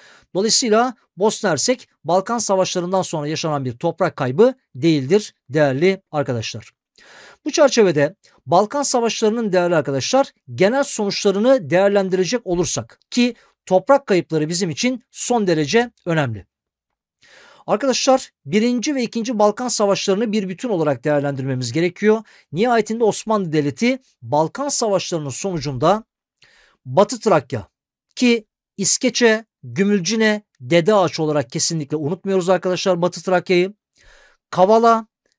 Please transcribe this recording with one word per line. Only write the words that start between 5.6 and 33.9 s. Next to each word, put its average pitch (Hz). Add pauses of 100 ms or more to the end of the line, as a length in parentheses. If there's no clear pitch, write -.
arkadaşlar. 123 (760)
Bu 302
çerçevede 190 (320)
Balkan 214
Savaşları'nın 226
değerli 175
arkadaşlar 147 (220)
genel 214
sonuçlarını 208
değerlendirecek 190
olursak 170 (100)
ki 240 (320)
toprak 262
kayıpları 160
bizim 175
için 247
son 226
derece 175 (160)
önemli. 139 (1200)
Arkadaşlar, 254 (160)
Birinci 233
ve 262
İkinci 226
Balkan 208
Savaşları'nı 202
bir 196
bütün 190
olarak 151
değerlendirmemiz 135
gerekiyor. 180 (300)
Nihayetinde 226
Osmanlı 202
Devleti 156 (240)
Balkan 151
Savaşları'nın 180
sonucunda 156 (800)
Batı 202
Trakya - (480)
ki 233 (300)
İskeçe, 226 (180)
Gümülcine, 208 (180)
Dede 165
Ağaç 175
olarak 151
kesinlikle 160
unutmuyoruz 180
arkadaşlar 180
Batı 175
Trakya'yı. 185 (760)